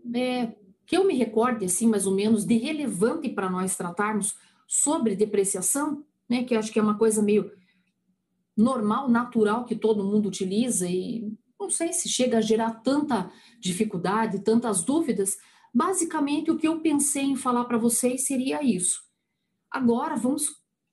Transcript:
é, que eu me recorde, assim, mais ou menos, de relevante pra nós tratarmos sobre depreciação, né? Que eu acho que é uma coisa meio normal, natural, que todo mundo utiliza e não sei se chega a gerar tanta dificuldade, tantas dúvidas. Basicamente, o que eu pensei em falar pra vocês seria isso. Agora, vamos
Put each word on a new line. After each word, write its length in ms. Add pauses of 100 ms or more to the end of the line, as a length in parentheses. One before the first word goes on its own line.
(140)
é, 420 (300)
que 100
eu 80
me 120
recorde, 500
assim, 220
mais 180
ou 80
menos, 320
de 120
relevante 720
pra 200
nós 260
tratarmos 600 (320)
sobre 480
depreciação, 920 (240)
né? 140
Que 120
eu 40
acho 120
que 80
é 40
uma 140
coisa 240
meio 300 (1040)
normal, 540
natural, 560
que 100
todo 300
mundo 240
utiliza 580
e 420 (300)
não 100
sei 220
se 160
chega 300
a 40
gerar 340
tanta 540 (300)
dificuldade, 840
tantas 400
dúvidas. 520 (380)
Basicamente, 760
o 80
que 80
eu 140
pensei 440
em 120
falar 300
pra 120
vocês 480
seria 380
isso. 380 (680)
Agora, 460
vamos 400 (380)